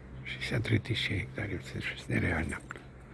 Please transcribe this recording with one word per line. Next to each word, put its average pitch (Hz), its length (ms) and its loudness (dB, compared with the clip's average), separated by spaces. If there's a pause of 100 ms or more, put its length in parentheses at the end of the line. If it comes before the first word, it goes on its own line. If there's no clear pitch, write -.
(260)
Шістдесят - 360 0
три 110 160 6
тисячі - 360 0
гектарів, 98 460 -2 (120)
це - 80 -2
щось - 280 -4
нереально. 87 480 4 (580)